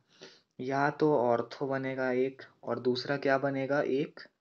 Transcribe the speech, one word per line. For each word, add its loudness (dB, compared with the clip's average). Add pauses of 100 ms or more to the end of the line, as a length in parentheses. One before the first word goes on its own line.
(600)
या 0
तो 2
ऑर्थो 2
बनेगा -2
एक 0 (220)
और -4
दूसरा 0
क्या 2
बनेगा, 0
एक -2 (220)